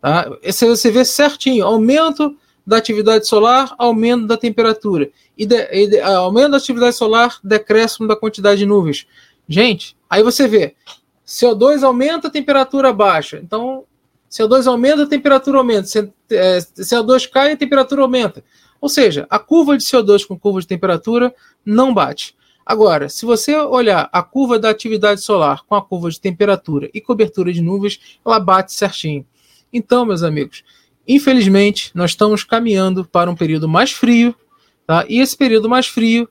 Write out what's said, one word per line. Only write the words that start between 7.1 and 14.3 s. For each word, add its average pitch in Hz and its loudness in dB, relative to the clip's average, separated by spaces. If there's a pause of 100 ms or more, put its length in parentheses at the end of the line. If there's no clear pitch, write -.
decréscimo 214 0
da 214 0
quantidade 202 0
de 202 0
nuvens. 190 0 (420)
Gente, 196 -2 (120)
aí 190 2
você 247 2
vê, 208 0 (500)
C - -2
O 233 2
dois 262 2
aumenta, 277 0
a - -8
temperatura 269 0
baixa. 175 0
Então, 240 -8 (440)
C - -4